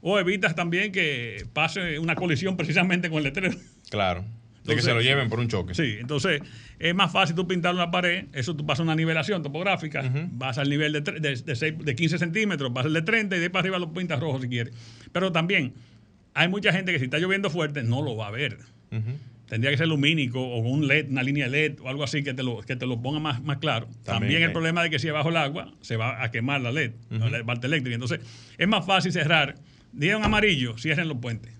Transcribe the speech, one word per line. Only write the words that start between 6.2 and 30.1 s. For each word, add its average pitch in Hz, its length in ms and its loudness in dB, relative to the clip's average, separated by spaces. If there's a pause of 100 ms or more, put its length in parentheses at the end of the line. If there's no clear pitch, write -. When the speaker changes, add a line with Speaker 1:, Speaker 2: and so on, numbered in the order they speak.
Speaker 1:
es 170 160 0
más 185 180 4
fácil 170 240 2
tú 185 100 0
pintar 180 280 0
una 175 160 0
pared, 180 420 0
eso 147 240 -4
tú 147 80 -6
pasas 147 200 0
una 160 120 2
nivelación 160 460 0
topográfica, 156 600 -2
Speaker 2:
Ujú. 131 300 -2
Speaker 1:
vas 127 260 -4
al 139 120 2
nivel 151 240 2
de 147 100 0
tre-, 165 160 -4
de, 143 160 0
de 123 200 -6
seis, 156 220 -2
de 143 160 -2
quince 165 240 0
centímetros, 170 540 0
vas 127 140 0
al 156 80 2
de 165 80 2
treinta 202 340 0
y 175 40 2
de 165 40 0
ahí 175 60 0
para 185 100 0
arriba 185 180 0
lo 170 140 -4
pintas 165 260 -4
rojo 139 220 -2
si 127 80 -6
quieres. 120 240 -4 (400)
Pero 185 200 2
también 165 420 2 (580)
hay 160 160 4
mucha 196 240 4
gente 185 200 2
que 165 60 2
si 120 60 0
está 127 140 0
lloviendo 190 320 2
fuerte 147 320 -2
no 117 200 0
lo 113 140 -4
va 107 120 -6
a - 20 -8
ver. 131 260 -4 (340)
Speaker 2:
Ujú. 113 220 -4 (360)
Speaker 1:
Tendría 120 220 0
que 147 60 2
ser 165 120 2
lumínico 143 520 2
o 123 220 -2
con 120 100 0
un 143 160 2
led, 147 220 2
una 131 120 0
línea 139 240 0
led 147 360 0
o 131 80 -10
algo 139 120 -4
así 143 200 -2
que 139 100 -4
te 131 100 -4
lo, 120 200 -4
que 127 140 -6
te 127 100 -6
lo 120 160 -4
ponga 143 180 -2
más, 147 220 -2
más 143 160 -2
claro. 135 260 0 (180)
Speaker 2:
También - 20 -20 (160)
Speaker 1:
También 160 220 4
el 170 60 4
Speaker 2:
hay. - 60 -2
Speaker 1:
problema 165 280 0
de 170 60 2
que 156 100 0
si 160 100 0
abajo 151 200 0
el 170 80 2
agua 156 460 -2
se 120 160 -4
va 120 260 -4
a 117 60 -2
quemar 127 320 0
la 120 100 -2
led, 135 200 -2 (180)
Speaker 2:
Ujú. 113 180 0
Speaker 1:
la 120 160 -4
parte 127 220 -4
eléctrica. 131 280 0
Entonces, 123 260 -4 (360)
es 175 100 2
más 196 200 2
fácil 190 260 2
cerrar. 156 440 4 (360)
Dieron 190 320 2